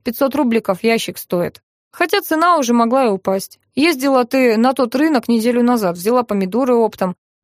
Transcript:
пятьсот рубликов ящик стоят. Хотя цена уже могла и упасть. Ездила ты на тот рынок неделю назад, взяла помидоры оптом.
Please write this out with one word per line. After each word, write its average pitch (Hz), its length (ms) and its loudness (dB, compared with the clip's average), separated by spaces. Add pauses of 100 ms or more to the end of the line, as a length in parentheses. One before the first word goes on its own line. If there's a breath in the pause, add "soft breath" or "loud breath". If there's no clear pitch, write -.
пятьсот 247 320 -2
рубликов 226 480 0
ящик 226 340 -2
стоят. - 440 -6 (300)
Хотя 349 300 -2
цена 330 360 2
уже 240 160 0
могла 240 320 2
и 220 40 2
упасть. 190 500 -4 (140)
Ездила 269 520 0
ты 247 320 2
на 254 160 2
тот 254 220 -2
рынок 294 340 0
неделю 240 340 0
назад, 214 320 0
взяла 226 280 0
помидоры 214 520 -2
оптом. 208 400 0 (280)